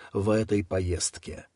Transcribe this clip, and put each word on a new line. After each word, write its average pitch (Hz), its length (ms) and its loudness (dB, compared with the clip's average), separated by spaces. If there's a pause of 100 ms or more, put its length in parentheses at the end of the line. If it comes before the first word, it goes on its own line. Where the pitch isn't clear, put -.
(140)
в 104 160 0
этой 107 340 2
поездке. 90 920 -4